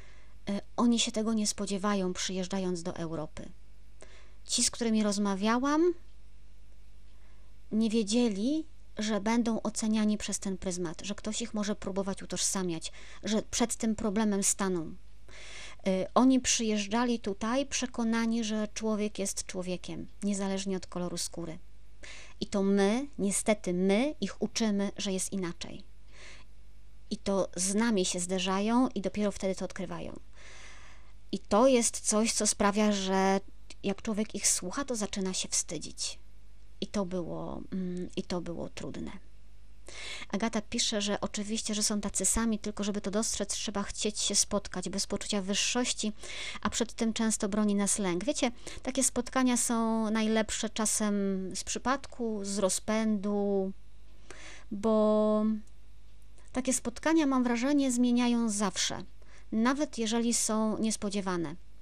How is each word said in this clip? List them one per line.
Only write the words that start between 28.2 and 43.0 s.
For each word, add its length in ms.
i 140
dopiero 300
wtedy 240
to 100
odkrywają. 540
I 80
to 280
jest 320
coś, 340
co 140
sprawia, 440
że 480
jak 180
człowiek 340
ich 120
słucha, 380
to 100
zaczyna 380
się 140
wstydzić. 720
I 60
to 180
było, 560
mm, 440
i 80
to 180
było 280
trudne. 420
Agata 320
pisze, 400
że 200
oczywiście, 540
że 80
są 180
tacy 240
sami, 340
tylko 240
żeby 180